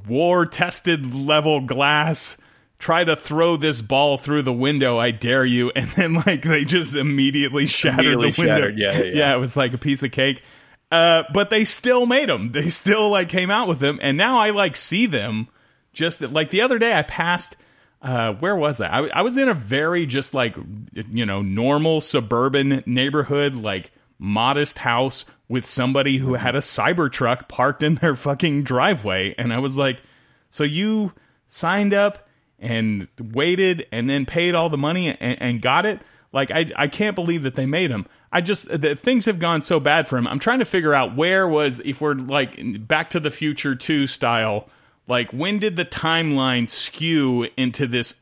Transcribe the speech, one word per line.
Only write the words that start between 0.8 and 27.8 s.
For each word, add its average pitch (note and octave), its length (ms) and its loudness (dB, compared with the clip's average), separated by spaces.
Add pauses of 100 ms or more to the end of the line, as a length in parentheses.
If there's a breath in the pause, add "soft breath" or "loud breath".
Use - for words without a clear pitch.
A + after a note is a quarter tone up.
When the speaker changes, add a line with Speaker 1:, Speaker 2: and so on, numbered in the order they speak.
Speaker 1:
level D3 480 2
glass. D3 760 0 (420 soft breath)
Try E3+ 260 2
to D#3+ 120 2
throw E3 400 2
this C#3+ 240 0
ball C3+ 380 2
through D3 240 -2
the B2+ 100 0
window, C3 460 2
I A#2+ 140 2
dare B2+ 340 0
you." B2 260 2
<laughs> - 40 -4
And A#2+ 160 -2
then, E3+ 220 2
like, E3+ 280 0
they D#3 240 2
just D3+ 280 0
immediately C#3 680 0
shattered C#3 400 0
Speaker 2:
Immediately A#2+ 280 4
Speaker 1:
the - 100 -2
window. A2+ 120 4
Speaker 2:
shattered. G#2+ 240 0
Yeah, G2+ 200 2
yeah, - 60 2
yeah. - 100 -4
Speaker 1:
Yeah, C#3+ 200 4
it B2 40 2
was A#2+ 180 -2
like B2+ 160 0
a B2 60 -6
piece C#3 240 -2
of C3 80 -2
cake. C3+ 320 0 (500 loud breath)
Uh, E3 300 6 (100)
but G3 160 2
they A3 160 2
still B3 400 2
made B3 240 2
'em. A#2+ 240 -2
They D3 160 -2
still, G#3 400 2
like, F#3+ 220 2
came F3+ 200 0
out A3 160 2
with D#3+ 120 0
them. C#3 240 0
And C#3 160 0
now A#3+ 220 4
I, G#3+ 100 4
like, G3+ 260 0
see A3+ 300 0
them A2+ 420 -2 (460 soft breath)
just, E3 260 -2
like, D3+ 300 -2
the F#3 100 2
other B3 180 2
day A3+ 140 2
I D#3+ 100 4
passed, - 540 -4 (460 soft breath)
uh, A#2 320 -2
where F3 220 -2
was D3 260 0
I? F2 60 -2
I, C3 180 0
I - 160 0
was B3 160 0
in C4+ 100 2
a A3 60 2
very D3+ 500 -2
just, C3+ 300 -4
like, B2 200 0 (560)
you A#2 140 -2
know, G2 160 -2
normal C#3+ 640 0
suburban C3+ 800 0
neighborhood, C#3 720 0
like, G#2 360 -6 (300 soft breath)
modest A#2+ 600 0
house B2+ 440 0 (240 soft breath)
with B2 160 -4
somebody C3+ 540 0
who C3 160 0
had A#2+ 220 -2
a - 40 0
Cybertruck C3 880 -2
parked C#3 360 0